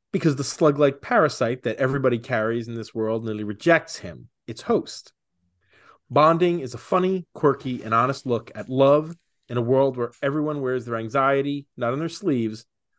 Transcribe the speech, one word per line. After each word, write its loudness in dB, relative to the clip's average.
because 0
the -4
slug-like 2
parasite 0
that -4
everybody 2
carries -2
in -8
this -10
world -2
nearly -6
rejects 0
him, -16
its -12
host. -4
Bonding 4
is -8
a -10
funny, -2
quirky, 0
and -2
honest 2
look -2
at -12
love 4
in -4
a 2
world 2
where -4
everyone -2
wears -4
their -6
anxiety, 0
not -2
on -2
their -4
sleeves, -2